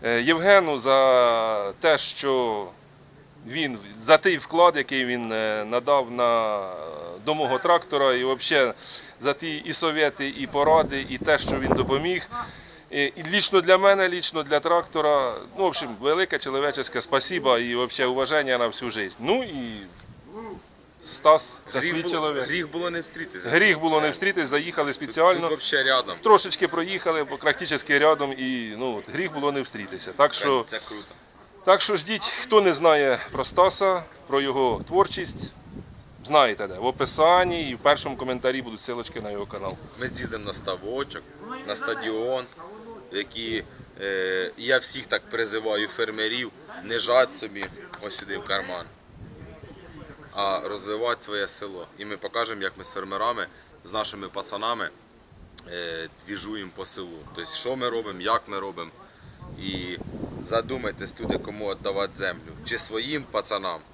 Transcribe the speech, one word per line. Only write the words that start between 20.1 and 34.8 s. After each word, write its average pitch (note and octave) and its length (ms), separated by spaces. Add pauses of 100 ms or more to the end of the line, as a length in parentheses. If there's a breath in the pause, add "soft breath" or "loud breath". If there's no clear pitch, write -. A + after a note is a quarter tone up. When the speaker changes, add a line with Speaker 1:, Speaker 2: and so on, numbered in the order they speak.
Speaker 1:
Стас, - 520 (160)
це C3+ 60
Speaker 2:
Гріх E3 120
Speaker 1:
свій E3 100
Speaker 2:
було, E3+ 120
Speaker 1:
чоловік. D3+ 300
Speaker 2:
гріх D3+ 280
було E3+ 180
не E3+ 100
встрітися. D3+ 500
Speaker 1:
Гріх E3+ 300
було D#3 220
не D3+ 80
встрітись, F3 400
заїхали D3 440
спеціально. D#3+ 480
Speaker 2:
Тут E3 80
вообще D3 340
рядом. B2 400
Speaker 1:
Трошечки F#3+ 440
проїхали, E3 560
бо C#3 140
практично D3+ 400 (220)
рядом, D3 340
і, B2+ 440
ну, A#2+ 200
от, G#2 180
гріх E3 180
було C#3+ 180
не C#3 100
встрітися. F#2+ 560
Так D3 160
що, C3 340
Speaker 2:
Це A2 200
круто. G#2 160 (640)
Speaker 1:
так G3 160
що G#3 160
ждіть, G3 360 (100)
хто G#3+ 180
не F3+ 120
знає D3 460 (120)
про C3+ 140
Стаса, F#3 580 (240)
про C#3 140
його C3 460